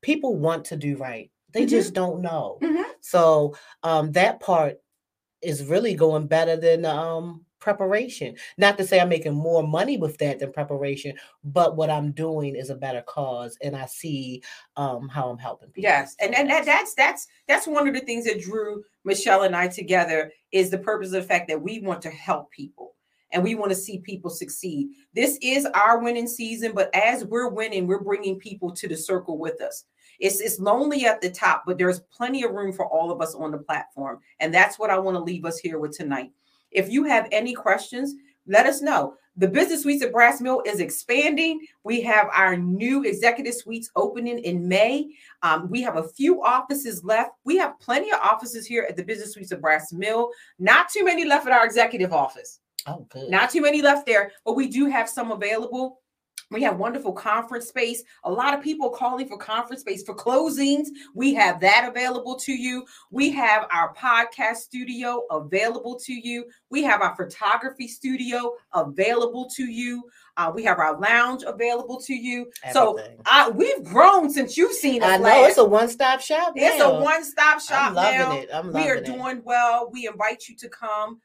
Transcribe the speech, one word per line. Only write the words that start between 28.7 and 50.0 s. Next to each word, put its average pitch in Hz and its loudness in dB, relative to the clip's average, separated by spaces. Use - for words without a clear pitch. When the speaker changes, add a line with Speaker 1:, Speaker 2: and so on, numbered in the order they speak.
Speaker 2:
to - -12
the 165 -6
circle 180 -6
with 165 -8
us. - -12
It's, - 0
it's 214 -6
lonely 254 2
at 220 2
the 180 -2
top, - 0
but 180 -2
there's 180 2
plenty 254 -6
of 202 -2
room 196 -6
for 185 -4
all 160 0
of 170 -4
us 160 -4
on 156 -8
the 147 -8
platform, 139 -8
and 160 -4
that's 185 4
what 214 -2
I 190 4
wanna 190 -2
leave 165 -6
us 165 -6
here 160 -6
with 151 -6
tonight. 139 -6
If 190 -2
you 277 2
have 247 0
any 233 -2
questions, 247 -2
let 214 6
us 277 0
know. 214 0
The 185 2
Business 330 0
Suites 285 0
at 240 -2
Brass 240 6
Mill 254 -2
is 202 -2
expanding. 302 -2
We 233 -2
have 214 4
our 190 2
new 220 0
executive 226 0
suites 226 -12
opening 233 -2
in 175 -4
May. 233 2
Um, 170 0
we 240 -2
have 240 -4
a 160 -4
few 311 0
offices 247 -2
left. 220 0
We 311 2
have - 0
plenty 311 -2
of - 0
offices 226 -2
here 233 -2
at 180 -6
the 185 -8
Business 208 -10
Suites 196 -16
at 143 -10
Brass 156 0
Mill. 220 -2